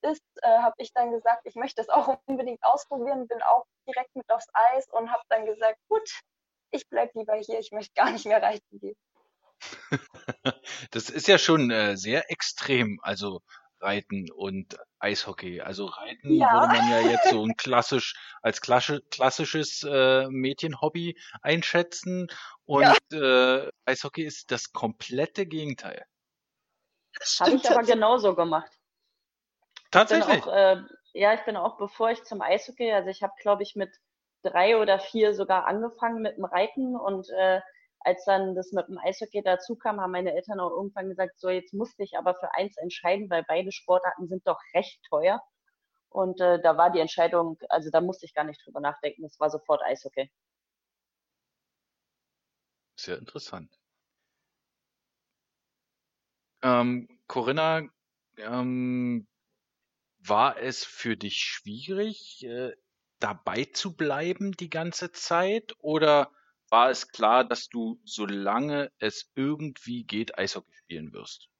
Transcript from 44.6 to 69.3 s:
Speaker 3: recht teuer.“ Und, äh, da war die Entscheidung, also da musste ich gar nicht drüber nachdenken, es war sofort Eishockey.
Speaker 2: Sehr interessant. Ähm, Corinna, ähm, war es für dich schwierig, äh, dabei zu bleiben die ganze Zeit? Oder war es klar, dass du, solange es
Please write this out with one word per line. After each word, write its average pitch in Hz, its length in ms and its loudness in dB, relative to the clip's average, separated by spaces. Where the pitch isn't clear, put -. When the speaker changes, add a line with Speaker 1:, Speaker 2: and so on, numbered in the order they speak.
Speaker 3:
recht 180 340 -2
teuer.“ 175 320 0
Und, 185 300 -2
äh, 175 220 4
da 160 160 6
war 175 140 6
die 175 80 2
Entscheidung, 165 580 0
also 156 200 -2
da 160 120 4
musste 180 240 -8
ich - 80 -20
gar 151 100 -2
nicht 151 220 -14
drüber 139 140 -14
nachdenken, 147 460 -8
es - 140 -14
war 151 100 0
sofort 147 320 -2
Eishockey. 135 480 -6
Speaker 2:
Sehr - 220 -10
interessant. - 600 -18
Ähm, 123 640 0
Corinna, 151 600 -2
ähm, 123 920 -4
war 107 380 0
es 123 260 -8
für - 320 -6
dich 104 260 -10
schwierig, 180 1040 -10
äh, 123 280 -8
dabei 104 460 -4
zu - 300 -10
bleiben 170 560 -4
die 175 180 -12
ganze 170 420 -8
Zeit? 190 680 -2
Oder 151 520 4
war 117 200 6
es - 200 -4
klar, 117 340 4
dass 120 240 -6
du, 117 360 -6
solange 107 920 -4
es - 380 -6